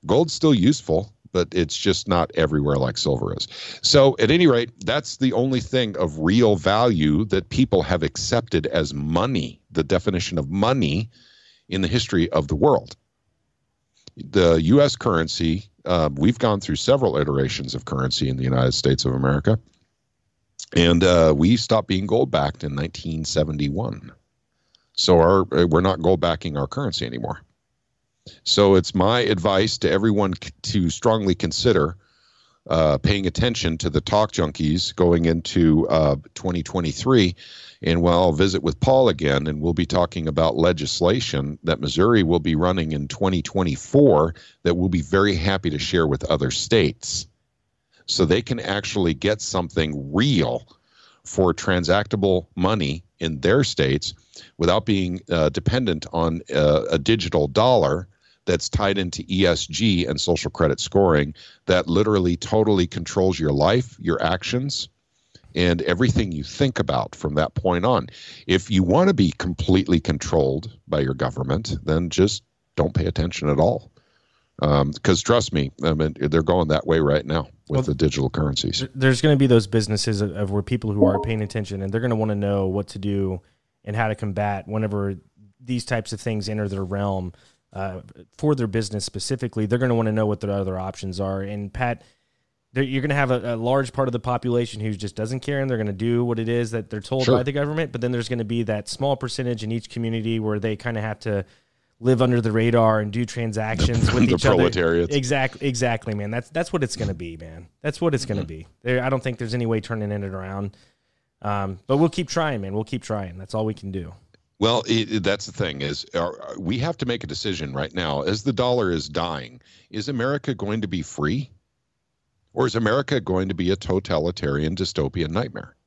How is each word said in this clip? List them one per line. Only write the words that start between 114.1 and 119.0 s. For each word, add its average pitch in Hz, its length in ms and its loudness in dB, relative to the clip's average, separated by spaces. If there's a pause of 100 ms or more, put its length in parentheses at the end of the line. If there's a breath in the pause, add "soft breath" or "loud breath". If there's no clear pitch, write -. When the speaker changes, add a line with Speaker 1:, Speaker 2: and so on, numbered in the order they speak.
Speaker 1:
Well, 113 300 2
it, 113 240 0
it, 107 100 -2
that's 101 240 -2
the - 60 -16
thing 76 280 -4
is, 73 240 -6 (100)
are, 82 440 -4
we 98 200 -4
have 160 200 -4
to 131 80 -4
make 120 160 -4
a - 60 -12
decision 76 440 -6
right 69 220 -6
now. 76 280 -2
As 101 200 -2
the 131 100 -2
dollar 123 380 0
is 76 180 -4